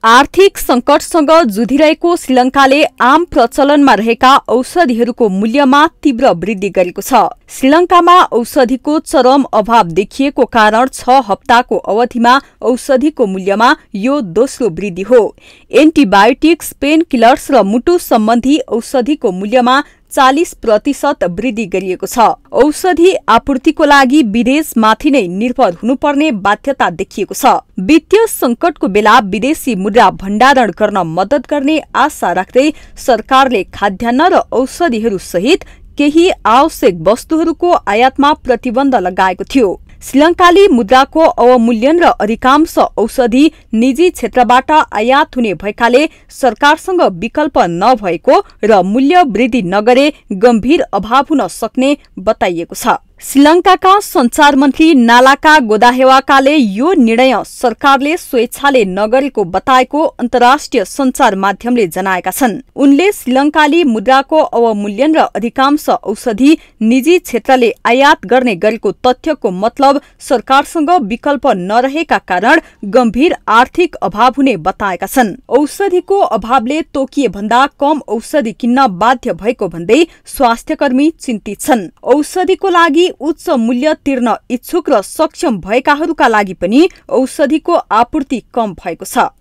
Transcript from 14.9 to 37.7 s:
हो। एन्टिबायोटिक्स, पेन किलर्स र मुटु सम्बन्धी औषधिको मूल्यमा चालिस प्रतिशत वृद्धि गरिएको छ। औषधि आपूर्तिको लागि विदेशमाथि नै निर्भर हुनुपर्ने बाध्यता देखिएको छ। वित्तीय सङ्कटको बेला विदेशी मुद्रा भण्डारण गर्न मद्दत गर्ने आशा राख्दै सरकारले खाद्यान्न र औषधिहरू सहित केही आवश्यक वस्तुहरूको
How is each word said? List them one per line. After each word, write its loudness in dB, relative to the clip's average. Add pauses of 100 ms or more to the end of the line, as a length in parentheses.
हो। 4 (500)
एन्टिबायोटिक्स, 2
पेन -2
किलर्स 0
र 4
मुटु 0
सम्बन्धी 0
औषधिको -4
मूल्यमा 0 (240)
चालिस 0
प्रतिशत -2
वृद्धि -6
गरिएको -6
छ। -8 (340)
औषधि 0 (160)
आपूर्तिको 0
लागि 4
विदेशमाथि 0
नै 0
निर्भर -2
हुनुपर्ने -2
बाध्यता -2
देखिएको -8
छ। 2 (180)
वित्तीय 2
सङ्कटको -4
बेला 2
विदेशी -4
मुद्रा 2
भण्डारण 0
गर्न -2
मद्दत -4
गर्ने -2 (160)
आशा -2
राख्दै 0 (240)
सरकारले 0
खाद्यान्न -2
र 2 (120)
औषधिहरू -4
सहित -4 (340)
केही 2 (160)
आवश्यक 0
वस्तुहरूको -2 (140)